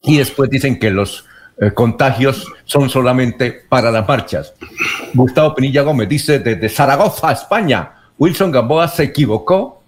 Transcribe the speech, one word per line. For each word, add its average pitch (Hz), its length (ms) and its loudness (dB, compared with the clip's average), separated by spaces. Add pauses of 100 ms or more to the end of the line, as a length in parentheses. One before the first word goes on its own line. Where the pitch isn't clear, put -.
Y 147 140 4
después 131 320 0
dicen 131 280 -2
que 107 140 0
los, 98 340 -4 (340)
eh, 104 120 2
contagios 120 720 0 (200)
son 143 240 0
solamente 127 640 0 (160)
para 120 240 2
las 110 160 0
marchas. 104 460 -4 (600)
Gustavo 123 420 2
Pinilla 135 260 0
Gómez 135 260 0
dice, 147 320 0
desde 110 300 -2
Zaragoza, 147 640 0
España, 143 600 -2 (280)
Wilson 180 320 2
Gamboa 139 360 2
se - 160 -2
equivocó 147 840 0